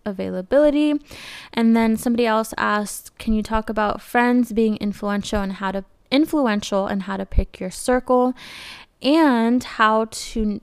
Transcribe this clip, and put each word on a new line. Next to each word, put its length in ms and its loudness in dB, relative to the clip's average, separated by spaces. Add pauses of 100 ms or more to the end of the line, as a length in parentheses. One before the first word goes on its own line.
availability." 960 0 (540)
And 200 4
then 220 2
somebody 300 0
else 320 0
asked, 600 -4
"Can 140 -2
you 100 0
talk 280 -2
about 320 -2
friends 500 2
being 240 2
influential 640 -4
and 140 -4
how 180 -6
to, 120 -6 (260)
influential 760 2
and 180 -4
how 120 -6
to 100 -8
pick 340 -2
your 100 -8
circle, 640 0 (680)
and 640 4
how 460 2
to 520 -6